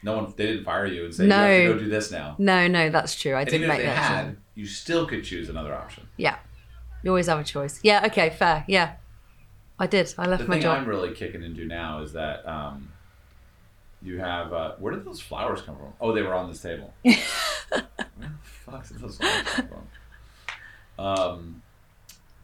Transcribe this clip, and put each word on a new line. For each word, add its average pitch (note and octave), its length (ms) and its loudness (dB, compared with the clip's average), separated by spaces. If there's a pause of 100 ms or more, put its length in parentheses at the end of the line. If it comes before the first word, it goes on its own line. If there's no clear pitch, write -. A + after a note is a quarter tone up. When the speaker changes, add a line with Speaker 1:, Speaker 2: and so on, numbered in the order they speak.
Speaker 1:
No G#2+ 160 -2
one, G2+ 180 -4
they G#2+ 120 0
didn't G#2+ 160 -2
fire F2+ 200 0
you F2+ 220 -4
and E2+ 80 -10
say, F#3 100 4
"You G3+ 80 10
have G3+ 160 6
to F#3 200 8
Speaker 2:
No. A2 40 6
Speaker 1:
go A2 60 2
do G#2+ 100 -4
this G#2+ 220 0
now." D2+ 260 -8
Speaker 2:
No, F#3 320 6
no, E3 220 4
that's D#3+ 280 2
true. C#3+ 140 -2
I C3 80 2
Speaker 1:
And C#3+ 80 0
Speaker 2:
did D#3+ 80 2
Speaker 1:
even D#3+ 140 2
if D3 60 2
Speaker 2:
make B2+ 100 0
Speaker 1:
they - 0 -
Speaker 2:
that C#3 100 2
Speaker 1:
had, G#2+ 280 2
Speaker 2:
decision. - 180 -10 (120)
Speaker 1:
you G#2 120 -10
still E3 400 -2
could F#2+ 180 -4
choose E2 240 -8
another D#2 260 -6
option. - 320 -12 (120)
Speaker 2:
Yeah. - 180 0 (680)
You F3+ 80 0
always F3+ 180 4
have D#3 120 4
a D3 40 -4
choice. C#3+ 380 -6
Yeah, G#3 240 6
okay, F#3+ 220 4
fair, D#3+ 400 2
yeah. F3+ 280 2 (840)
I F3+ 80 0
did. F3+ 320 2
I F3 80 -2
left F#3 160 2
Speaker 1:
The F3+ 60 -6
Speaker 2:
my F3+ 80 2
Speaker 1:
thing D3+ 60 2
Speaker 2:
job. D#3+ 160 4
Speaker 1:
I'm C3 80 -4
really F#2 280 -2
kicking F2 280 -10
into E2 220 -10
now D#2+ 360 -6
is D2+ 120 -10
that, D2+ 340 -6
um, D2 440 -8 (1120)
you F2+ 160 -8
have, F2 340 -4
uh, D#2+ 260 -4
where G2 140 -6
did G3+ 140 -8
those - 140 -14
flowers - 420 -6
come D2 140 -14
from? C#2 220 -16
Oh, A2+ 140 0
they A2 80 2
were F#2 140 -2
on F2+ 160 -2
this D#2 100 -14
table. E2+ 380 -10
Speaker 2:
<laughs> - 40 -20
Speaker 1:
Where B3 120 8 (1040)
the D3 120 -12 (120)
fuck - 440 -18
did - 120 -16
those - 180 -12
flowers G#4+ 300 0
come - 220 -2
from? - 1400 -16
Um, F2 580 -2 (800)